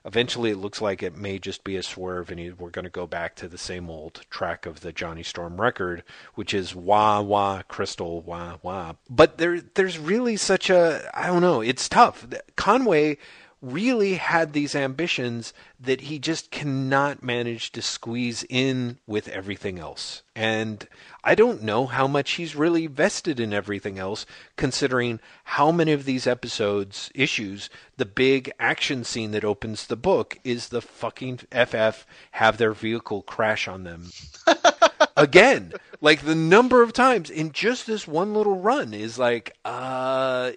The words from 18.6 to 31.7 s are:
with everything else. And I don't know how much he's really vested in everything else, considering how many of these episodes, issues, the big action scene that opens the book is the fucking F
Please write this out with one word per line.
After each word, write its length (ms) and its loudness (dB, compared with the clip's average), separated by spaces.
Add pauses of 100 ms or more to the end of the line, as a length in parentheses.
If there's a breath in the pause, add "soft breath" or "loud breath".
with 220 -4
everything 500 -8
else. 440 -12 (140)
And 500 -2 (380 loud breath)
I 100 4
don't 280 4
know 240 2
how 200 0
much 260 0
he's 220 -8
really 320 2
vested 540 -2
in 140 -2
everything 440 -4
else, 280 -6 (300 loud breath)
considering 640 0 (240 soft breath)
how 280 2
many 200 2
of 120 0
these 220 -2
episodes, 880 -2
issues, 560 -2 (260 loud breath)
the 80 -2
big 560 2
action 440 -2
scene 260 -6
that 140 -2
opens 420 -4
the 100 -4
book 480 0
is 240 -4
the 140 -6
fucking 580 -10 (100)
F 240 0